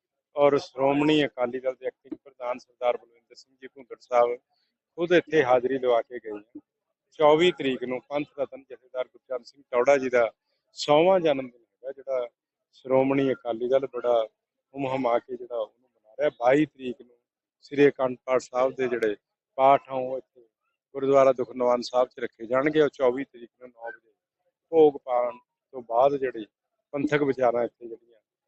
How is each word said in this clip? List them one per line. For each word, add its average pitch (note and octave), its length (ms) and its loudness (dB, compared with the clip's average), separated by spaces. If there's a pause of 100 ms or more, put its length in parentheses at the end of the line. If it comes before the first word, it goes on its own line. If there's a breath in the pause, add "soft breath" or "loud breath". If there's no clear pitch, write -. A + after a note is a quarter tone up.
(360)
ਔਰ C#3+ 220 4
ਸ਼੍ਰੋਮਣੀ C#3+ 680 0
ਅਕਾਲੀ B2 340 -6
ਦਲ C3 140 -6
ਦੇ C3 120 -12
ਐਕਟਿੰਗ - 380 -14
ਪ੍ਰਧਾਨ B2+ 340 -10
ਸਰਦਾਰ B2 380 -4
ਬਲਵਿੰਦਰ A#2 380 -20
ਸਿੰਘ C3+ 280 -20
ਜੀ C3 40 -18
ਭੁੰਦੜ B2 340 -20
ਸਾਹਿਬ A#2+ 360 0 (600)
ਖੁਦ E3+ 160 -4
ਇੱਥੇ D#3 320 2
ਹਾਜ਼ਰੀ B2+ 340 2
ਲਵਾ B2 240 2
ਕੇ B2 160 -12
ਗਏ A2+ 120 -14
ਹਨ। G#2 300 -16 (520)
ਚੌਵੀ D#3 400 4
ਤਰੀਕ C3 320 -4
ਨੂੰ B2 240 -8
ਪੰਥ D3 180 -6 (140)
ਰਤਨ C3 220 -10
ਜਥੇਦਾਰ B2+ 420 -12
ਗੁਰਚਰਨ B2 380 -12
ਸਿੰਘ - 200 -20
ਚੌੜਾ B2+ 340 2
ਜੀ C3 120 -2
ਦਾ A#2+ 240 2 (400)
ਸੌਵਾਂ E3+ 480 4
ਜਨਮ C#3 280 -2
ਦਿਨ A#2+ 120 -20
ਹੈਗਾ, - 320 -18
ਜਿਹੜਾ C3 340 -6 (460)
ਸ਼੍ਰੋਮਣੀ C3+ 600 0
ਅਕਾਲੀ A#2+ 360 -6
ਦਲ C3+ 180 0
ਬੜਾ A#2+ 400 -2 (480)
ਹੁੰਮ-ਹੁਮਾ C3 440 -2
ਕੇ B2+ 180 -12
ਜਿਹੜਾ A#2+ 200 -10
ਉਹਨੂੰ G#2+ 260 -10
ਮਨਾ - 380 -20
ਰਿਹਾ। D3 100 -2 (100)
ਬਾਈ C#3 260 4
ਤਰੀਕ C3 340 -12
ਨੂੰ - 160 -20 (440)
ਸ੍ਰੀ C#3+ 280 4
ਅਖੰਡ C3 360 -2
ਪਾਠ C3 160 0
ਸਾਹਿਬ B2+ 320 -2
ਦੇ C3 160 -4
ਜਿਹੜੇ A2+ 280 -4 (380)
ਪਾਠ C3+ 340 4
ਆ, C3+ 60 -12
ਉਹ C3 240 -6
ਇੱਥੇ - 220 -20 (540)
ਗੁਰਦੁਆਰਾ C3+ 380 4
ਦੁਖਨਿਵਾਰਨ B2 480 -2
ਸਾਹਿਬ B2+ 280 -2
'ਚ - 100 -20
ਰੱਖੇ A#2 280 -12
ਜਾਣਗੇ C#3 340 0
ਔਰ D3 80 4
ਚੌਵੀ C3 360 -2
ਤਰੀਕ A#2+ 260 -20 (100)
ਨੂੰ B2 80 -20
ਨੌ A#2 200 -18
ਵਜੇ - 240 -20 (580)
ਭੋਗ D#3 240 6 (100)
ਪਾਉਣ B2 340 -4 (340)
ਤੋਂ C3 100 -14
ਬਾਅਦ B2 340 2
ਜਿਹੜੀ A#2+ 300 -6 (460)
ਪੰਥਕ C#3+ 300 -2
ਵਿਚਾਰਾਂ B2 420 0
ਇੱਥੇ A#2 240 -12
ਜਿਹੜੀਆਂ A2+ 320 -20 (280)